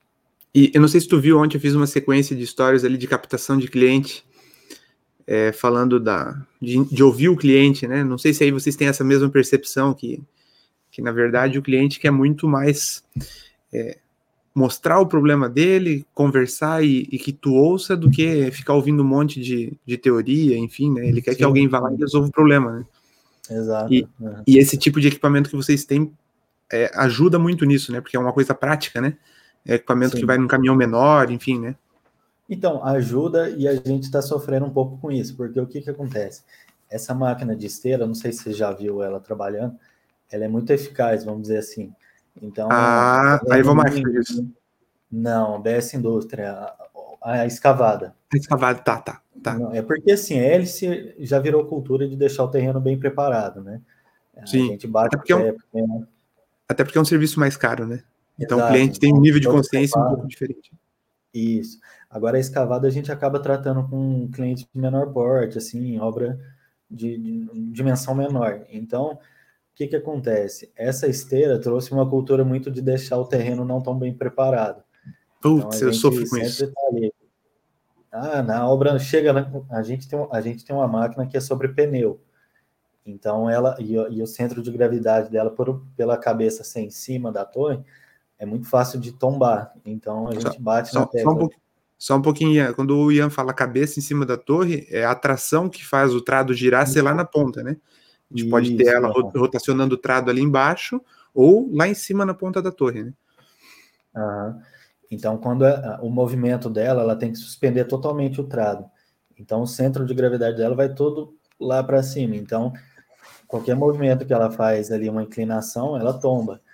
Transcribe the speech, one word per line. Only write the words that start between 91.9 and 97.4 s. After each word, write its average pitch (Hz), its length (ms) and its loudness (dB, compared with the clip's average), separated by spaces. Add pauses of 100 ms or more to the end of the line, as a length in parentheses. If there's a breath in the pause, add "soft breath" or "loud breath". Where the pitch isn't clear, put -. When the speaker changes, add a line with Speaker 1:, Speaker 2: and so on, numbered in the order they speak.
Speaker 1:
só - 180 -2
um 139 60 2
pouquinho, 151 320 2
Ian. 139 200 2
Quando 135 220 0
o 147 160 4
Ian 147 200 4
fala 131 200 -4
cabeça 135 480 -2
em 143 40 -6
cima 143 220 -2
da 123 120 -2
torre, 165 540 -2
é 113 120 -2
a 120 120 2
tração 143 520 0
que - 180 -10
faz 139 280 2
o 120 80 0
trado 131 320 0
girar 123 320 2
ser 139 160 2
lá 139 100 2
Speaker 2:
Isso. 156 60 0
Speaker 1:
na 175 80 -2
ponta, 131 380 -2